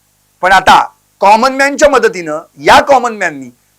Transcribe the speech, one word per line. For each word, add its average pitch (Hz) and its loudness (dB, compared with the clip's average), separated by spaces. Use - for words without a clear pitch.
पण 185 0
आता 185 2
कॉमन 220 2
मॅनच्या 277 0
मदतीनं 180 -4
या 214 2
कॉमन 240 -2
मॅननी 147 -8